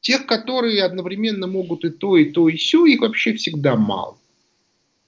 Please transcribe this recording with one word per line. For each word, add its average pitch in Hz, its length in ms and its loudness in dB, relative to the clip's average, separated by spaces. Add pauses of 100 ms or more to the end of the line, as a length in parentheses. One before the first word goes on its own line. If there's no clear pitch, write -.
Тех, 262 180 0
которые 226 580 -2
одновременно 190 640 -4
могут 180 360 -6
и 165 60 -2
то, 196 260 0
и 151 160 4
то, 165 160 2
и 160 80 0
сё, 330 300 4
их 277 160 6
вообще - 320 -2
всегда 143 420 -2
мало. 101 400 -2 (920)